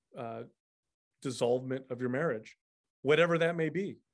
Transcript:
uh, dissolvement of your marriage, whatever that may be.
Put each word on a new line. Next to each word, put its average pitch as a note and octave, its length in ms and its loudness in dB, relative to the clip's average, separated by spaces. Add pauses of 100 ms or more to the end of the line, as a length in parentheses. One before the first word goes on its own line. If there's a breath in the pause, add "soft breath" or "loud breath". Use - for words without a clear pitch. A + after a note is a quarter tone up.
(160)
uh, A#2 260 -8 (800)
dissolvement C3 680 0
of A#2+ 100 -8
your B2 100 -2
marriage, B2+ 460 -4 (460)
whatever E3 360 4
that E3 180 2
may D#3+ 140 0
be. E3 280 -4 (160)